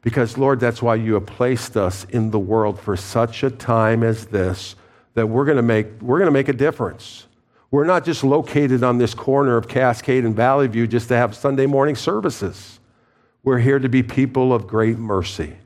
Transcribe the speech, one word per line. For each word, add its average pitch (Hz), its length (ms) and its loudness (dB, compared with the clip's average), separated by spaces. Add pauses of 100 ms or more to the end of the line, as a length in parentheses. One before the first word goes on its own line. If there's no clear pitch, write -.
Because, 117 360 -2
Lord, 135 220 2
that's 120 220 0
why 117 140 2
you 110 200 0
have 98 100 -2
placed 123 500 -4
us 95 340 -2
in 110 220 -2
the 107 80 0
world 104 400 0
for 101 160 -4
such 113 480 -2
a 135 80 0
time 113 500 0
as 110 260 -2
this, 92 480 -4 (400)
that 113 120 0
we're 117 160 0
gonna 143 180 2
make, 110 400 0
we're 127 180 0
gonna 180 120 4
make 139 160 2
a 143 60 0
difference. 123 760 -4 (420)
We're 143 140 2
not 175 220 2
just 165 180 -4
located 139 580 2
on 123 160 2
this 117 160 0
corner 135 440 0
of 104 100 -2
Cascade 127 560 0
and 113 100 0
Valley 135 340 2
View 117 200 -2
just 117 220 -2
to 123 80 4
have 120 180 0
Sunday 135 300 0
morning 139 320 2
services. 165 840 -6 (640)
We're 127 160 2
here 135 200 4
to 131 100 -2
be 127 120 2
people 131 520 0
of 104 140 -2
great 110 300 0
mercy. 98 580 -4 (100)